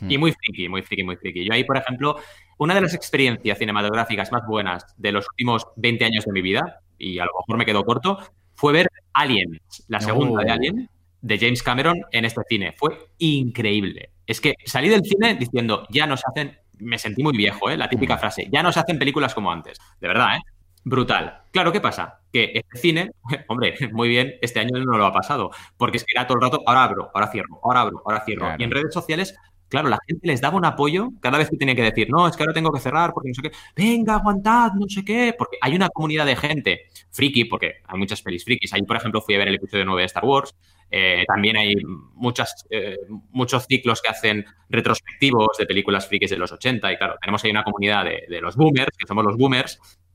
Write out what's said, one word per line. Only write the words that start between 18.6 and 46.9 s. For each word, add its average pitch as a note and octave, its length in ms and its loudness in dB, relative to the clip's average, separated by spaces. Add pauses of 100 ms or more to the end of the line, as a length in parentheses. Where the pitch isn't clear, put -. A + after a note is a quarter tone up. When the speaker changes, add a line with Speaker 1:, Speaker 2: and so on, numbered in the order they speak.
Speaker 2:
no F3 100 2
se F3 80 2
hacen D#3+ 180 0
películas C3+ 360 0
como G2 180 -2
antes". - 260 -10 (220)
De F2 80 -6
verdad, G#2+ 280 2
¿eh? D#3+ 40 -4 (440)
Brutal. A#2 580 0 (100)
Claro, F3+ 180 2
¿qué G3+ 100 0
pasa? - 420 -4 (100)
Que A2+ 220 2
este A2+ 220 -6
cine, E3+ 340 0 (120)
<laughs> C3 260 -6
hombre, A2+ 260 0 (180)
muy A#2 160 0
bien, B2 340 2
este A#2 160 -2
año B2 260 -2
no A#2+ 140 2
lo G2+ 80 6
ha F#2 60 2
pasado, G2 380 -2 (260)
porque A#2 220 0
es A#2 60 -10
que - 120 -8
era B2 100 0
todo B2+ 120 2
el A#2 40 0
rato, B2+ 240 2
"Ahora B2+ 180 6
abro, G2+ 300 -2
ahora G2+ 140 -2
cierro, F#2+ 340 -8
ahora B2 200 4
abro, G2+ 220 -4
ahora G#2+ 200 -2
cierro". F#2+ 220 -6
Speaker 1:
Claro. E2+ 120 -6
Speaker 2:
Y A#2+ 60 -4
en A#2 80 -2
redes D3+ 200 -2
sociales, E3+ 440 -4 (320)
claro, D3 200 0
la G#2 100 2 (100)
gente - 180 -6
les C#3 140 2
daba C#3+ 160 2
un F3+ 80 2
apoyo D#3+ 460 2 (100)
cada C3 180 2
vez D3+ 120 2
que D#3+ 60 -4
tenían C3+ 200 0
que A#2+ 80 4
decir, G#2+ 260 2
"No, E3+ 160 4
es D#3+ 100 0
que - 60 -2
ahora D#3 100 -2
tengo D#3+ 200 0
que C3+ 80 -2
cerrar E3 320 0
porque - 160 -8
no B2 60 -6
sé B2 80 -10
qué". D3+ 100 -8 (240)
"Venga, A3 400 2
aguantad, G#3 560 4
no G3+ 160 -2
sé G3 160 -6
qué", A#3 340 0
porque - 220 -6
hay C3+ 160 2
una F#3 120 4
comunidad D#3 380 -2
de C3+ 80 4
gente C#3+ 520 -2 (260)
friki, C3+ 320 2
porque F2 300 -4 (120)
hay F#2+ 120 -8
muchas G2 240 -4
pelis F2+ 220 -6
frikis. - 280 -2
Ahí, G2 100 0
por A2 140 0
ejemplo, A2 240 -2
fui G#2 160 0
a - 20 4
ver G2+ 100 2
el G2 60 2
episodio G2 300 -2
nueve F#2 180 0
de F#2 40 0
Star F2+ 180 -4
Wars. C3+ 280 2 (420)
Eh, F#2 320 2
también G#2 300 2
hay G#2 180 2 (380)
muchas, - 560 -4
eh, G2 300 -6 (320)
muchos B2+ 360 0
ciclos A#2+ 360 0
que A2+ 80 0
hacen G#2+ 340 -2 (240)
retrospectivos A2+ 920 2
de G#2 80 2
películas G2 400 0
frikis G2 240 0
de F#2+ 60 -4
los F2 160 -4
ochenta. G#2 400 -2